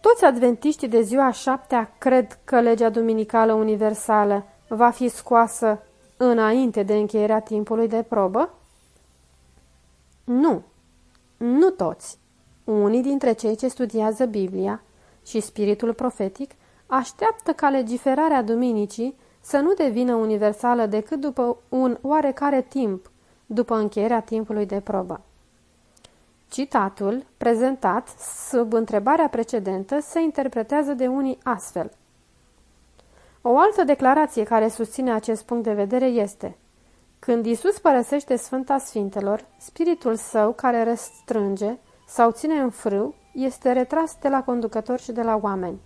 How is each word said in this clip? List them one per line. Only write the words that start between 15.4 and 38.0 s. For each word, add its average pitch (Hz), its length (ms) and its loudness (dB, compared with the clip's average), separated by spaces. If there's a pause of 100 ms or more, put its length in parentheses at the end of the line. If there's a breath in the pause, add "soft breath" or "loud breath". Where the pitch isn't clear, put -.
spiritul 208 540 -2
profetic 240 560 -6 (360 soft breath)
așteaptă 330 680 -2
ca 294 160 0
legiferarea 269 720 0
duminicii 233 760 -2 (240 soft breath)
să - 180 -2
nu 311 140 4
devină 247 420 0
universală 220 720 0
decât 220 340 -4
după 254 360 -2 (120)
un 254 340 0
oarecare 285 600 0
timp, 214 480 -4 (360 soft breath)
după 233 280 -2
încheierea 214 460 0
timpului 220 460 -4
de 196 140 -4
probă. 185 400 -6 (1300 soft breath)
Citatul 226 760 -4 (120)
prezentat 240 720 0 (400)
sub 233 240 0
întrebarea 226 560 0
precedentă 220 720 -4
se 330 200 -4
interpretează 277 720 -2
de 254 140 -2
unii 262 360 -2
astfel. 214 500 -6 (1500 soft breath)
O 247 160 4
altă 403 260 4
declarație 277 580 2
care 220 260 2
susține 233 440 -4
acest 220 320 -4
punct 240 200 -4
de 220 80 -2
vedere 208 320 0
este: 220 520 -2 (600 soft breath)
„Când 233 280 0
Iisus 233 320 0
părăsește 269 580 2